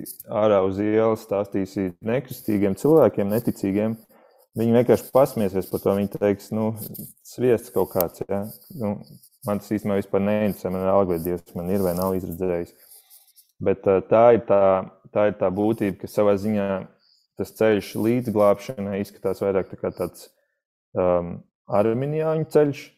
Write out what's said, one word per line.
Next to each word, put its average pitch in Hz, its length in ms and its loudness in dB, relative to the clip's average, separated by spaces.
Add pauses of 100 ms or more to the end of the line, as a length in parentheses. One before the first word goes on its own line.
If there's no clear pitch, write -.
(340)
ārā 104 320 2
uz 98 160 -2
ielas, 110 460 0
stāstīsi 98 640 -4 (160)
nekristīgiem 104 720 -2
cilvēkiem, 127 560 2
neticīgiem, 107 580 -2 (640)
viņi 117 220 2
vienkārši 123 340 2
pasmiesies 104 560 0
par - 140 -6
to. 98 160 2
Viņi 101 160 -2
teiks: 101 400 -2
"Nu, 110 160 -2 (560)
sviests 120 480 -2
kaut 95 160 -2
kāds, 85 340 -4
ja? 101 220 -6 (260)
Nu, 107 220 -6 (500)
man 104 160 -4
tas - 140 -12
īstenībā 101 240 -2
vispār 98 260 -2
neinteresē, 101 460 -2
man 92 160 -2
vienalga, 95 260 2
vai 82 140 -2
Dievs 87 320 -6
man 87 100 -6
ir 98 160 0
vai 87 80 0
nav 95 240 -2
izredzējis." 87 560 -6 (880)
Bet, 98 240 -2
ā, 95 160 4
tā 110 220 4 (140)
ir 98 120 0
tā, 98 140 4 (500)
tā 104 160 2
ir 98 80 -6
tā 95 160 0
būtība, 104 480 -2
ka - 80 -12
savā 104 280 2
ziņā 98 500 -4 (500)
tas - 160 -8
ceļš 110 440 0
līdz 117 360 0
glābšanai 101 680 0
izskatās - 400 -6
vairāk 98 280 0
tā - 80 -18
kā 90 160 -6
tāds, - 380 -10 (680)
um, 90 400 0 (300)
arminiāņu 147 840 -2
ceļš 147 300 2 (140)